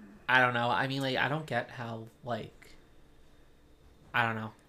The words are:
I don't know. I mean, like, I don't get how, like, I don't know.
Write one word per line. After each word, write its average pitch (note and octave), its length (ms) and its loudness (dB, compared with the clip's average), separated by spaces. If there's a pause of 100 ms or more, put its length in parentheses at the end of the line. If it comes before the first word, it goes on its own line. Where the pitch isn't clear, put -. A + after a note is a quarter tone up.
(300)
I B2+ 100 8
don't B2 140 6
know. A#2+ 160 2
I A#2+ 180 2
mean, C3+ 140 -4
like, C3 160 0
I A#2 100 2
don't D3+ 180 -2
get B2 260 -4
how, A#2 340 -10 (180)
like, A#2 300 -6 (1600)
I A#2+ 120 4
don't A2+ 100 0
know. A2 160 -6 (180)